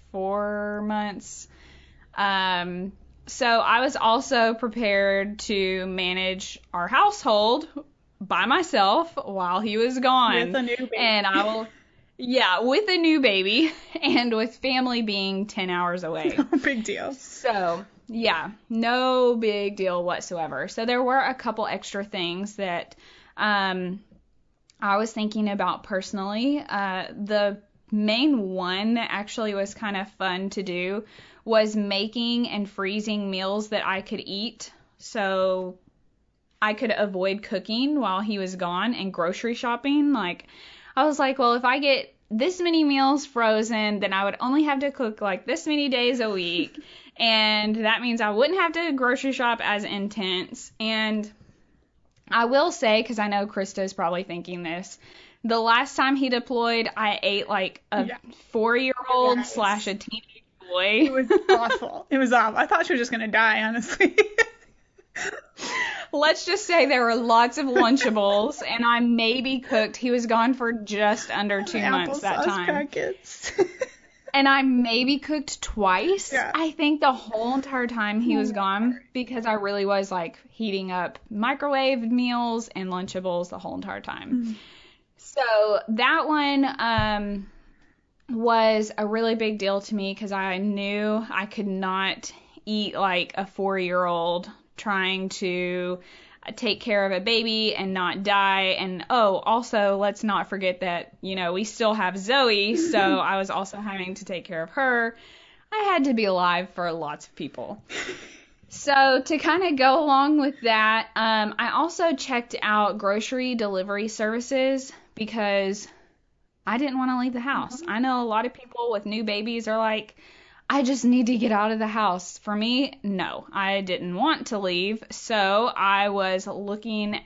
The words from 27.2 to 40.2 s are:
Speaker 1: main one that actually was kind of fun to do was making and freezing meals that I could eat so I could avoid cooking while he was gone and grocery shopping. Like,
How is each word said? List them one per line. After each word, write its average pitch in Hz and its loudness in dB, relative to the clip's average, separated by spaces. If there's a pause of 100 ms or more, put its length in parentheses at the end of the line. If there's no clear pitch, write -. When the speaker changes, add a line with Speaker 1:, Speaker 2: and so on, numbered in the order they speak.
Speaker 1:
main 214 2
one 185 0
that 233 -2
actually 208 -4
was 196 -2
kind 202 -6
of 196 -6
fun 190 -2
to 202 -4
do 185 -4 (400)
was 220 4
making 220 -2
and 202 -6
freezing 208 -4
meals 196 -4
that 208 -2
I 190 -2
could 202 -8
eat - -10 (260)
so 190 -2 (840)
I 214 2
could 220 -2
avoid 196 0
cooking 240 -2
while 190 0
he 214 -2
was 185 -4
gone 180 -2
and 190 -6
grocery 190 -2
shopping. 277 0
Like, 190 -2 (500)